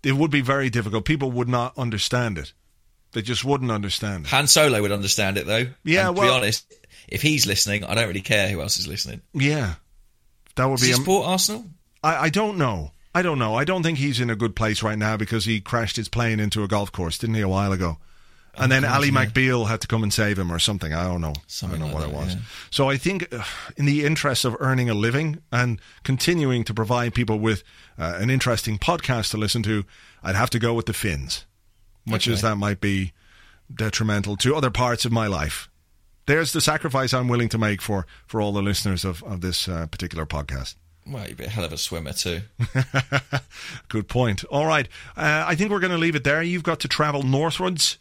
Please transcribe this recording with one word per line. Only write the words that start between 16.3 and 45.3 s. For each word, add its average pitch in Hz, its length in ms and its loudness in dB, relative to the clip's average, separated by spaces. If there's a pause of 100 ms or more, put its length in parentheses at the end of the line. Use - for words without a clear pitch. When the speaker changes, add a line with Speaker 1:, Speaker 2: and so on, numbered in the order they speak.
Speaker 1:
into 107 220 0
a 98 60 -2
golf 101 240 0
course, 85 260 -4
didn't 113 180 -2
he, 110 60 0
a 95 60 2
while 98 240 2
ago? 87 260 -2 (600)
And 131 140 4
Speaker 2:
Oh, - 20 6
Speaker 1:
then 135 80 4
Speaker 2:
God, 135 140 2
Speaker 1:
Ali 143 140 4
Speaker 2:
yeah. 131 160 4
Speaker 1:
McBeal 123 420 2
had 113 140 -2
to - 40 -8
come 113 160 0
and 104 100 0
save 104 260 2
him 90 120 -2
or 85 80 -4
something. 87 360 -2
I 85 100 0
don't 90 160 -2
know. 76 140 -2 (120)
Speaker 2:
Something 90 360 -6
Speaker 1:
I - 20 -4
don't 76 100 -4
know 78 60 -2
Speaker 2:
like 76 120 -4
Speaker 1:
what 73 80 -6
Speaker 2:
that, - 20 -2
Speaker 1:
it 92 40 -2
was. 90 100 -2
Speaker 2:
yeah. 101 40 -6 (300)
Speaker 1:
So 135 180 2
I 139 80 2
think, 180 380 -2
uh, 113 100 -8 (320)
in 143 80 0
the 147 220 4
interest 139 400 0
of 117 140 0
earning 127 280 2
a 113 60 2
living 139 440 0 (140)
and 120 260 0 (260)
continuing 135 600 2
to - 100 -6
provide 117 400 0
people 110 240 2
with, 107 240 2 (360)
uh, 85 200 -4
an 110 120 0
interesting 117 480 0
podcast 135 540 0
to 113 40 -4
listen 107 280 0
to, 104 200 0 (380)
I'd 95 140 -2
have 117 140 2
to 120 80 0
go 117 140 2
with 117 140 0
the 110 80 -4
Finns, 73 500 -4 (640)
much 110 220 0
as 113 140 0
Speaker 2:
Okay. 113 80 2
Speaker 1:
that 104 60 -2
might 101 240 0
be 95 320 0 (600)
detrimental 104 640 -2
to 135 180 4
other 139 140 2
parts 120 340 0
of 117 80 0
my 113 140 2
life. 78 420 -4 (560)
There's 156 300 2
the 151 80 0
sacrifice 135 500 0
I'm 123 160 2
willing 120 220 2
to 113 80 -2
make 104 240 0
for, 98 240 -2 (200)
for 110 140 -2
all 104 140 0
the 101 80 0
listeners 98 420 0
of, 87 200 -4
of 92 180 -8
this, 90 260 -2
uh, 82 200 -4
particular 82 360 -6
podcast. 71 520 -6 (300)
Speaker 2:
Well, 123 220 -10
you'd - 80 -12
be - 80 -12
a - 60 -8
hell 104 140 -2
of 76 100 -6
a 82 40 -8
swimmer 78 360 -6
too. 87 260 -2 (340)
Speaker 1:
<laughs> - 1120 -4
Good 107 200 -4
point. 120 360 0
All 143 220 0
right. 151 220 2 (280)
Uh, 156 300 0